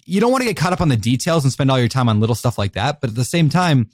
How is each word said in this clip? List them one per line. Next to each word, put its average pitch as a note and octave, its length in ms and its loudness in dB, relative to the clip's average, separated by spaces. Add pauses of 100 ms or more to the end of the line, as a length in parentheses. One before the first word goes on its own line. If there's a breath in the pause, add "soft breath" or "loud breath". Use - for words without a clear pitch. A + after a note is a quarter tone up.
you F#3 140 -2
don't A#3+ 120 2
wanna C4 140 0
get G#3+ 120 -4
caught F3+ 160 0
up F3+ 80 -2
on E3 80 2
the B2+ 80 2
details C3 480 0
and C3 80 0
spend C3+ 160 0
all C3 80 2
your B2 100 2
time B2 220 0
on G#2+ 100 2
little A2+ 160 0
stuff - 220 -4
like G2+ 160 -2
that. C3 260 -4
But B2 120 -4
at G#2+ 40 -10
the B2 80 -2
same E3 260 2
time, D3+ 440 2